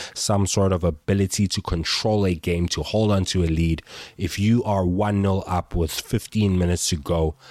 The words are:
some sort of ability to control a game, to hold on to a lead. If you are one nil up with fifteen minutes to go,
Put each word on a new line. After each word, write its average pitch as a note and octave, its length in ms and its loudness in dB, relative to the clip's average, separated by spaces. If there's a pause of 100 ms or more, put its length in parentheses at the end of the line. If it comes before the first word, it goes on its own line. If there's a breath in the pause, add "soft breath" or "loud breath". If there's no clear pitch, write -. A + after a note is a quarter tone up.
(140 loud breath)
some G2+ 340 0
sort G2 240 2
of F2 140 0
ability G2 640 0
to - 120 -6
control G2+ 640 0
a F#2 80 2
game, F2 360 0
to - 120 -4
hold G#2+ 300 0
on F#2+ 140 2
to F2+ 180 0
a E2 40 2
lead. D#2+ 340 2 (360 loud breath)
If - 220 -6
you A2 240 4
are G2 220 0
one G2+ 360 0
nil G2 260 0
up F2 280 -4
with E2 160 0
fifteen G#2 640 -2
minutes F2 340 0
to F#2 40 -2
go, D#2+ 400 -2 (140 loud breath)